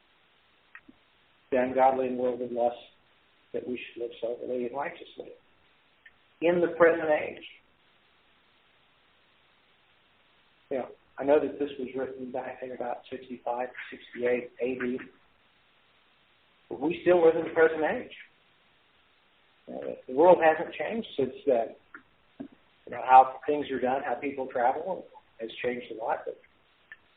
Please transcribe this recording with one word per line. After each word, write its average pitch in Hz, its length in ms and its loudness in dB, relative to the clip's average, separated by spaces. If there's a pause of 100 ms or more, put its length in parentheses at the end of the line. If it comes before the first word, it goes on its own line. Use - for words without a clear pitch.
(1500)
the 127 100 2
ungodly 131 460 2
and 123 100 -4
worldly 123 320 -4
lusts 120 300 -2 (760)
that - 120 -6
we 123 120 -6
should - 240 -12
live 117 80 -8 (100)
soberly 120 460 -6
and 123 100 -8
righteously - 540 -10 (1120)
in 175 180 2
the 165 80 2
present 165 400 4
age. - 360 -2 (3250)
You 139 80 -4
know, 120 80 -6 (320)
I 131 60 -6
know 147 160 6
that 139 180 -6
this 143 200 -4
was 127 180 -8
written 131 340 -8
back 127 320 -10
in 127 100 -12
about 123 260 -8 (120)
sixty-five 123 580 -8
or - 220 -16
sixty-eight 120 600 -4 (100)
A 127 140 -2
D, 127 240 -4 (1700)
but - 120 -12
we 165 220 -2
still 175 220 6
live 160 120 8
in 160 80 -2
the - 100 -8
present 160 280 4
age. 196 280 -4 (1600)
You 123 60 -14
know, 131 220 -10 (120)
the 127 60 -10
world 165 300 8
hasn't 160 300 2
changed 190 420 -6
since 131 160 -2 (140)
then. 117 220 2 (720)
You - 520 -18
know, 123 160 -10
how 131 280 10 (100)
things 147 240 -2
are 131 100 -4
done, 127 240 0
how 120 100 -2
people 135 380 -6
travel 151 540 0 (340)
has 113 80 -8 (160)
changed 123 280 -4
a 110 120 -10
lot, 147 220 -2
but - 100 -10 (800)